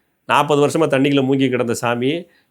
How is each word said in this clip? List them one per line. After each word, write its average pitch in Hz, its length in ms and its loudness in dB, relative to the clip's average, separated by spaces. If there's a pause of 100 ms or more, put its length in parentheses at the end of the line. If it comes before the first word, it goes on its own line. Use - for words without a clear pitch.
(260)
நாற்பது 143 420 2
வருஷமா 156 220 0
தண்ணிக்குள்ள 135 340 2
மூங்கி 135 260 0
கிடந்த 120 240 -4
சாமி 123 540 -4 (240)